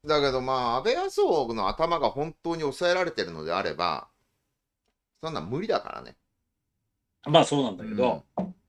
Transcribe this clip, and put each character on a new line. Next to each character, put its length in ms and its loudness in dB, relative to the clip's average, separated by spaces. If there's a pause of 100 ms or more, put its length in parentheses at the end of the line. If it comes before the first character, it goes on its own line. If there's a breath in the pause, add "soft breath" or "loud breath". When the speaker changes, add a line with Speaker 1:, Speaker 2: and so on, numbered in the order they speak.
Speaker 1:
だ 160 4
け 120 4
ど 100 0
ま 120 -2
あ、 240 2
安 80 -2
倍 100 2
麻 160 -2
生 420 2
の 140 0
頭 320 0
が 100 2
本 320 -4
当 140 -2
に 60 -6
抑 280 0
え 60 4
ら 100 2
れ 60 -4
て 120 -4
る 80 -6
の 120 -8
で 80 -4
あ 100 0
れ 140 -2
ば、 320 -2 (1120)
そ 80 -8
ん 40 -8
な 80 -4
ん 80 -10
無 120 -4
理 60 -6
だ 120 0
か 100 -8
ら 120 -12
ね。 140 -20 (1080)
Speaker 2:
ま 160 6
あ、 40 4
そ 140 0
う 40 2
な 80 -2
ん 60 -10
だ 80 -14
け 60 -8
ど。 340 -2 (120)
Speaker 1:
う 40 -4
ん。 140 -8 (140)